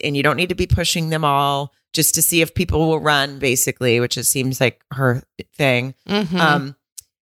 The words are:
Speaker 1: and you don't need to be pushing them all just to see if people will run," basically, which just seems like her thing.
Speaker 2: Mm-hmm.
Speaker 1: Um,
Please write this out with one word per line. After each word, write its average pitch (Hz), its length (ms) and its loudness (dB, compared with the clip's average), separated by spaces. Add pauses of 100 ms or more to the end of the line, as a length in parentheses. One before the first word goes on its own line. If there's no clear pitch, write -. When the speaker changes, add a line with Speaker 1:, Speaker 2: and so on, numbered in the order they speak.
Speaker 1:
and 147 100 -2
you 139 80 0
don't 147 140 2
need 180 140 -2
to 180 40 -2
be 185 120 -2
pushing 165 420 0
them 160 160 -2
all 143 480 0 (220)
just - 220 0
to 160 60 0
see 170 200 2
if 156 120 -2
people 165 320 0
will 160 140 0
run," 143 380 0
basically, 127 600 0
which 120 180 -2
just 120 140 -2
seems 131 300 -2
like 123 300 0
her 131 320 0 (320)
thing. 131 400 0 (120)
Speaker 2:
Mm-hmm. 185 320 -2
Speaker 1:
Um, 147 380 2 (540)